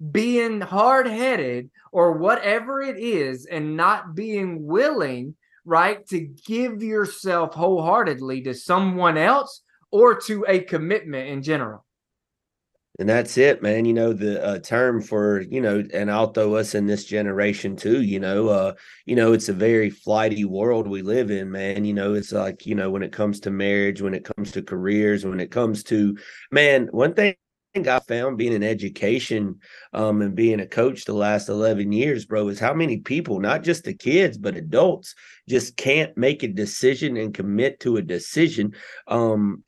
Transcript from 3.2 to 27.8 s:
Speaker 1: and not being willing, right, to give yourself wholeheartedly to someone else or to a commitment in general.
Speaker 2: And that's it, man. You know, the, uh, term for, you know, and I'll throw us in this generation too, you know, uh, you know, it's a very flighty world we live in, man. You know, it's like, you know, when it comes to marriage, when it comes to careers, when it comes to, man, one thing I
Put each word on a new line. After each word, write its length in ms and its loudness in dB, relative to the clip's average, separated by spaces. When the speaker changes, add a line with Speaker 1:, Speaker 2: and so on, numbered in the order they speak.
Speaker 1:
and 300 -6
not 380 0
being 500 -6
willing, 680 0
right, 440 2
to 100 -2
give 640 -6
yourself 680 -2
wholeheartedly 880 0
to 120 -6
someone 640 2
else 440 2
or 300 8
to 260 -4
a 120 4
commitment 680 -4
in 160 -8
general. 420 -4
Speaker 2:
And 80 -4
that's 300 0
it, 260 6
man. 220 2
You 80 4
know, 200 2
the, 320 -4
uh, 140 -2
term 420 0
for, 400 0
you 200 -6
know, 220 0
and 180 -2
I'll 220 0
throw 220 2
us 200 -2
in 100 0
this 200 -2
generation 680 -2
too, 260 0
you 180 -2
know, 300 0
uh, 240 0
you 100 -2
know, 160 6
it's 180 2
a 40 -2
very 360 2
flighty 560 -2
world 420 0
we 140 -6
live 300 0
in, 180 -4
man. 360 -4
You 80 -2
know, 200 -2
it's 200 -4
like, 320 -4
you 100 -4
know, 160 -2
when 100 -2
it 120 -8
comes 260 -2
to 100 -6
marriage, 520 0
when 120 -2
it 120 -6
comes 260 -8
to 100 -6
careers, 640 0
when 140 -4
it 120 -8
comes 340 -2
to, 320 0
man, 400 6
one 220 2
thing 220 2
I 240 0